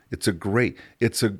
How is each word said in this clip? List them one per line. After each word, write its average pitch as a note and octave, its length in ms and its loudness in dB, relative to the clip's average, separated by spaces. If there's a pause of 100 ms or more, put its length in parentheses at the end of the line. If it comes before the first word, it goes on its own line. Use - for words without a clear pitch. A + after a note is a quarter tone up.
It's - 180 -4
a G#2+ 40 4
great, G2+ 460 0 (220)
it's A2+ 220 0
a, G#2 180 0